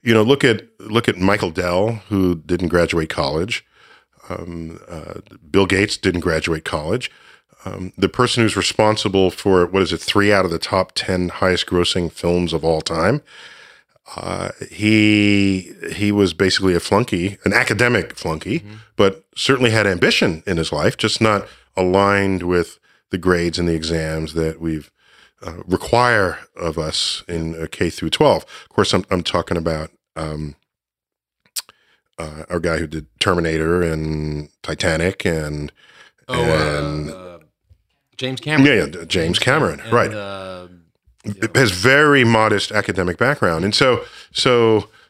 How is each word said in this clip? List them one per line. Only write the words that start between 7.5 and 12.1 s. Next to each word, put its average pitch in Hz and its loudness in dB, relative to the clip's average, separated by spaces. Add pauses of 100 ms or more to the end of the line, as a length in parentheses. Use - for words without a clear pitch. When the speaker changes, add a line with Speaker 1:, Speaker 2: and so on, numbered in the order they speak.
Speaker 1:
Um, 95 -10
the 92 0
person 120 2
who's 107 2
responsible 98 2
for, 92 2
what 95 0
is 82 0
it, 80 -4
three 101 2
out 98 4
of 87 -2
the 82 -2
top - -2
ten 90 -2
highest 92 0
grossing 87 -2